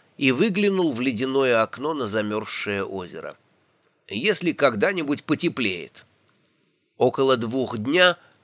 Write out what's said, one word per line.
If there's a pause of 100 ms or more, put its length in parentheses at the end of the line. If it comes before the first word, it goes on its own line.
(160)
и
выглянул
в
ледяное
окно
на
замерзшее
озеро. (720)
"Если
когда-нибудь
потеплеет". (920)
Около
двух
дня (280)